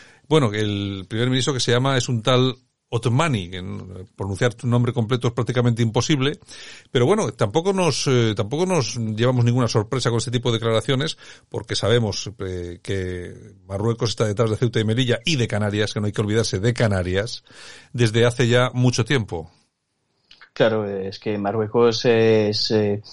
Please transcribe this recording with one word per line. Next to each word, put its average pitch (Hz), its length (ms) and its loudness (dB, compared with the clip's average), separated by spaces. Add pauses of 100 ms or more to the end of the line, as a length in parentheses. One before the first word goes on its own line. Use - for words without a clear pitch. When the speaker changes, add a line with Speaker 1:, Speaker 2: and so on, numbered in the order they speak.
(300)
Speaker 1:
Bueno, 143 240 4
el 101 560 -2
primer 117 200 0
ministro 127 240 0
que 127 60 -4
se - 140 0
llama, 131 240 2
es 123 100 0
un 120 140 -2
tal 127 340 2 (380)
Otmani, 120 560 0
que 90 100 -10
n-, 95 460 -12 (120)
pronunciar 101 360 -2
tu - 140 -8
nombre 120 240 2
completo 120 380 -2
es 117 40 -2
prácticamente 120 480 0
imposible, 131 580 0 (520)
pero 123 140 2
bueno, 185 260 2
tampoco 160 400 0
nos, 180 360 0
eh, 120 280 2
tampoco 117 300 -2
nos 131 320 -2
llevamos 117 480 0
ninguna 120 240 2
sorpresa 120 400 0
con 117 80 0
este 113 120 -4
tipo 120 220 -2
de 113 60 0
declaraciones, 113 600 -2 (300)
porque - 300 -8
sabemos, 110 520 0 (100)
eh, 90 440 -8
que 92 500 -6 (320)
Marruecos 107 440 -2
está 113 160 -2
detrás 107 240 0
de 104 80 0
Ceuta 113 240 0
y - 20 -2
Melilla 113 400 0
y 165 140 0
de 113 100 0
Canarias, 104 460 -2
que 110 80 -2
no 104 60 -2
hay 101 40 -2
que - 80 -4
olvidarse 110 400 0
de 117 140 2
Canarias, 98 720 -2 (480)
desde 117 320 4
hace 120 240 2
ya 123 240 4
mucho 123 320 2
tiempo. 90 440 -4 (1040)
Speaker 2:
Claro, 110 320 2
es 98 320 -6
que 107 200 -4
Marruecos 110 680 0
es, 110 680 4
eh, 104 300 2 (120)